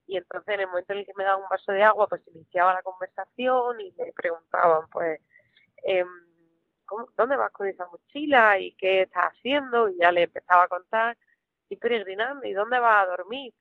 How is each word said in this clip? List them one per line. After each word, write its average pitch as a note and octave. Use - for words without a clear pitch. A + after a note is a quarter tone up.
Y F#3
entonces, F3+
en G3
el F#3+
momento F3+
en G3+
el G3
que F#3+
me G3
daban G3
un F#3+
vaso F#3+
de G3
agua, G#3
pues -
iniciaba F3+
la F#3
conversación A#3
y G#3
me B3
preguntaban, E3
pues, E3+
em, F3+
¿cómo, A3
dónde B3+
vas G#3+
con G3
esa F3+
mochila A3+
y F3+
qué F#3+
estás F3
haciendo? B3
Y F3+
ya F3
le F3
empezaba F3+
a F3
contar, A3
estoy G3
peregrinando, A#3
¿y G#3
dónde A3
vas G#3+
a F#3
dormir? G#3+